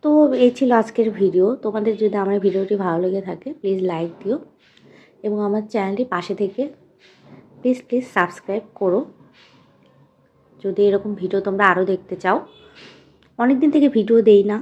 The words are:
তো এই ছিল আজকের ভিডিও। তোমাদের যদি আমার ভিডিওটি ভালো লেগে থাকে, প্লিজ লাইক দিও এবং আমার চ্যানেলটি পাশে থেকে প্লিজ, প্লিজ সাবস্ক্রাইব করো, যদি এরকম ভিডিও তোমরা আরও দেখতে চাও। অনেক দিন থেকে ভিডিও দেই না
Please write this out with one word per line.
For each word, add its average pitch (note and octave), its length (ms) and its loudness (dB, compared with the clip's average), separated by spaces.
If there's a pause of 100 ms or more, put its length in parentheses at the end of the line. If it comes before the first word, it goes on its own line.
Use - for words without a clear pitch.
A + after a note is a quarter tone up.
তো D4+ 60 0 (340)
এই B3 140 6
ছিল C4 120 0 (120)
আজকের A3 260 -2 (120)
ভিডিও। F#3 280 2 (160)
তোমাদের G#3+ 380 -2
যদি G#3 220 0
আমার G3 220 0
ভিডিওটি F#3+ 380 0
ভালো E3+ 200 -2
লেগে F#3 260 -4
থাকে, F3 180 -12 (120)
প্লিজ F#3+ 200 -4 (120)
লাইক E3 200 -6 (100)
দিও A3 160 -4 (880)
এবং G#3 120 -4 (100)
আমার G#3+ 240 -2
চ্যানেলটি G3+ 320 -4 (100)
পাশে - 280 -6
থেকে G3+ 220 -4 (960)
প্লিজ, B3+ 180 0 (100)
প্লিজ B3 180 -4 (100)
সাবস্ক্রাইব G3 500 -4 (160)
করো, F#3+ 180 0 (1600)
যদি G3 240 -4
এরকম G3+ 240 0 (100)
ভিডিও F#3 260 -2
তোমরা G3 240 0
আরও F3+ 200 0
দেখতে F#3 320 -6
চাও। F#3+ 140 2 (1000)
অনেক B3+ 220 2
দিন D4+ 140 2
থেকে D4 120 4 (100)
ভিডিও A3+ 200 2 (120)
দেই G3+ 220 8
না G#3+ 100 -4